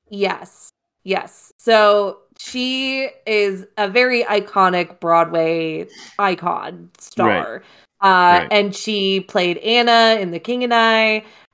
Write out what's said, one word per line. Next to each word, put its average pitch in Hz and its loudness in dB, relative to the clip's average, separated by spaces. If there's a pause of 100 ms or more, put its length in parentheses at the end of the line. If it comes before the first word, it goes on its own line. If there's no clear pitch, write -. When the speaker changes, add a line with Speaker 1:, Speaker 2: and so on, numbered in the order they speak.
Speaker 1:
Yes. - -8 (340)
Yes. - -8
So 208 2 (180)
she 262 -6 (160)
is 202 -2 (100)
a 208 -2
very 240 0
iconic 190 0
Broadway 165 0 (300)
icon 175 -4
star. - -4 (280)
Speaker 2:
Right. - -16 (380)
Speaker 1:
Uh, 180 6
Speaker 2:
Right. 175 -6
Speaker 1:
and 208 0
she 190 -2
played 180 -2
Anna 233 4
in 180 -6
The 170 -8
King 247 -4
and 240 -2
I, 220 2 (300)